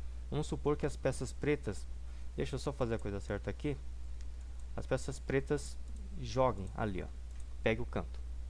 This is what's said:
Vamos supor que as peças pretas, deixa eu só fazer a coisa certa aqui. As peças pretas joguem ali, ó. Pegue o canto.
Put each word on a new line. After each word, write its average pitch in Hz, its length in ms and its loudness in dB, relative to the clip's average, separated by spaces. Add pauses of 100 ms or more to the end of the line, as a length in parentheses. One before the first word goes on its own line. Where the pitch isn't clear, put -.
(320)
Vamos 147 160 0
supor 147 300 2
que - 80 2
as 139 100 0
peças - 380 0
pretas, 143 520 2 (480)
deixa - 220 0
eu 127 40 -2
só 143 120 0
fazer 117 240 2
a 107 40 0
coisa 101 200 0
certa 101 300 0
aqui. 139 260 0 (1000)
As - 140 -2
peças 131 320 0
pretas - 580 2 (440)
joguem 117 440 4 (100)
ali, 95 280 0
ó. - 40 -4 (540)
Pegue 113 200 4
o - 40 2
canto. - 360 -2 (280)